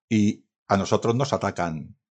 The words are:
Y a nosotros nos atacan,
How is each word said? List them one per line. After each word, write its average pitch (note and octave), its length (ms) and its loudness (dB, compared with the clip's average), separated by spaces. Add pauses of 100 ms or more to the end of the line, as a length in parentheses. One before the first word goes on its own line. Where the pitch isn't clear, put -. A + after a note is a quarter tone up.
Y G#2+ 380 2 (220)
a G2+ 80 4
nosotros A2 400 0
nos C3+ 160 -2
atacan, E2+ 640 -4 (220)